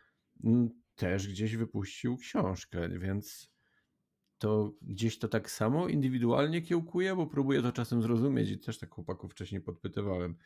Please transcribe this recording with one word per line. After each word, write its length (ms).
m, 260
też 320
gdzieś 280
wypuścił 600
książkę, 720
więc 540
to 340
gdzieś 360
to 100
tak 220
samo 380
indywidualnie 720
kiełkuje, 540
bo 100
próbuję 360
to 100
czasem 300
zrozumieć 480
i 80
też 200
tak 120
chłopaków 420
wcześniej 280
podpytywałem, 840